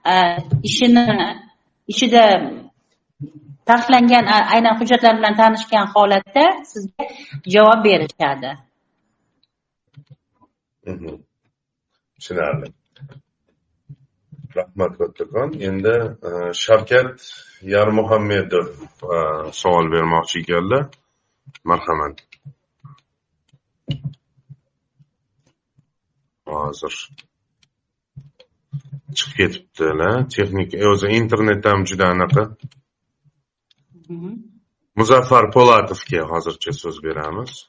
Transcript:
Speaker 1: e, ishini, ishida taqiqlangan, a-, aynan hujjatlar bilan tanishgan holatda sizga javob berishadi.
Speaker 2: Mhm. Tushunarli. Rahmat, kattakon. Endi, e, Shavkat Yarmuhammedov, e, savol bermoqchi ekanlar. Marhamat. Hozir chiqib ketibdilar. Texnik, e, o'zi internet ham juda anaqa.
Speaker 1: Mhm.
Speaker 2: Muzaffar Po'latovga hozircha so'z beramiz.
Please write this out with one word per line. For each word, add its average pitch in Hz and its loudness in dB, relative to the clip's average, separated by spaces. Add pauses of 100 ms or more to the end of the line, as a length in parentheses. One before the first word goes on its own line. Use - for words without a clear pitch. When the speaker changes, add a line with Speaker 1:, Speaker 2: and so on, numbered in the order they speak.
Speaker 1:
e, 175 0 (460)
ishini, 240 4 (800)
ishida 233 4 (1400)
taqiqlangan, 240 4
a-, 208 2
aynan 233 4
hujjatlar 233 2
bilan 214 0
tanishgan 220 2
holatda 202 2 (180)
sizga 214 -12 (380)
javob 214 4
berishadi. 151 -2 (2250)
Speaker 2:
Mhm. 90 -14 (1040)
Tushunarli. 78 -6 (1800)
Rahmat, 92 -6
kattakon. 92 -6 (120)
Endi, 98 -2 (220)
e, 87 -12 (200)
Shavkat 123 0 (500)
Yarmuhammedov, 101 0 (360)
e, 87 -4 (340)
savol 85 0
bermoqchi 82 -2
ekanlar. 87 -2 (800)
Marhamat. 80 -4 (4000)
Hozir 76 -8 (2250)
chiqib 143 -10
ketibdilar. 92 -2
Texnik, 98 -4
e, 98 -4
o'zi 101 0
internet 110 0
ham 101 2
juda 92 -2
anaqa. 90 0 (1600)
Speaker 1:
Mhm. 170 -12 (640)
Speaker 2:
Muzaffar 123 4
Po'latovga 101 2
hozircha 82 -8
so'z 80 -10
beramiz. 78 -10 (160)